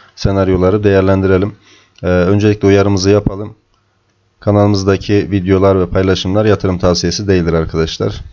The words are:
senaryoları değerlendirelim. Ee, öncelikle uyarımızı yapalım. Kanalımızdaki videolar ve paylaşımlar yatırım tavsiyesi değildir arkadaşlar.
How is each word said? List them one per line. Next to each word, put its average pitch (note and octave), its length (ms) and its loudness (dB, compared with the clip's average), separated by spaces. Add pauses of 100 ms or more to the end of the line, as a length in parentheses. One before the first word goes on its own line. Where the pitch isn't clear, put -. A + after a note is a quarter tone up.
(160)
senaryoları F#2+ 680 0
değerlendirelim. F#2+ 720 2 (480)
Ee, F2+ 40 -4
öncelikle G2+ 600 0
uyarımızı G2 420 2
yapalım. G2+ 460 -2 (840)
Kanalımızdaki G2+ 920 0
videolar F#2+ 480 2
ve F2+ 60 0
paylaşımlar F#2+ 600 -2
yatırım F#2+ 340 0
tavsiyesi F2+ 480 -2
değildir F2 260 0
arkadaşlar. E2 680 -4 (100)